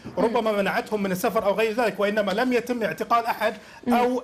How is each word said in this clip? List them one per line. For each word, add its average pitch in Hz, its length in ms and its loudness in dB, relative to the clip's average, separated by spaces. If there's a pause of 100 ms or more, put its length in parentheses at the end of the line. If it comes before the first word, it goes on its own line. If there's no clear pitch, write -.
(180)
ربما 220 340 2
منعتهم 202 500 -2
من 196 100 0
السفر 202 320 0
أو 196 100 2
غير 220 180 0
ذلك، 214 280 0
وإنما 202 320 0
لم 240 200 0
يتم 240 300 -2
اعتقال 226 440 0
أحد 220 280 -2 (340)
أو، 240 360 2